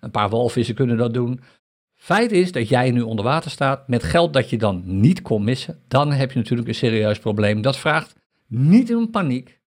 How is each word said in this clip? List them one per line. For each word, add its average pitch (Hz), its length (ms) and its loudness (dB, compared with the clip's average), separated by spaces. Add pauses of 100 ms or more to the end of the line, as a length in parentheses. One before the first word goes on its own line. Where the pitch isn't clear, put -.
een 113 100 -14
paar 104 180 0
walvissen 117 460 0
kunnen 120 220 0
dat 117 180 0
doen. 123 260 -4 (540)
Feit 220 380 0
is 180 200 2
dat 117 160 -2
jij 127 220 2
nu 120 100 2
onder 110 240 -4
water 147 260 -2
staat 135 380 -4
met 120 140 0
geld 170 300 2
dat 131 180 0
je 120 80 -2
dan 98 260 -2
niet 98 380 2
kon 104 220 -2
missen. 127 440 -4
Dan 147 240 2
heb 131 200 -2
je 131 60 -2
natuurlijk 120 300 -2
een 117 60 -4
serieus 107 440 0
probleem. 107 440 0
Dat 135 140 0
vraagt 151 380 -2 (320)
niet 190 480 4
om 233 160 -2
paniek. 135 460 -4 (120)